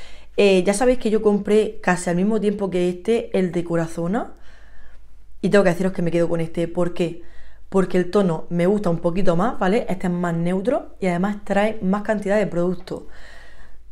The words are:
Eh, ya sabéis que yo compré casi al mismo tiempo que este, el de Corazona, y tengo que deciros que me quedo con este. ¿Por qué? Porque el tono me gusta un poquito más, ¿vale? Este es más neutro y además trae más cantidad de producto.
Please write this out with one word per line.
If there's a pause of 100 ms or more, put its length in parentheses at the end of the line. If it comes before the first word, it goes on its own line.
(360)
Eh,
ya
sabéis
que
yo
compré
casi
al
mismo
tiempo
que
este,
el
de
Corazona, (1080)
y
tengo
que
deciros
que
me
quedo
con
este.
¿Por
qué? (460)
Porque
el
tono
me
gusta
un
poquito
más,
¿vale?
Este
es
más
neutro
y
además
trae
más
cantidad
de
producto. (840)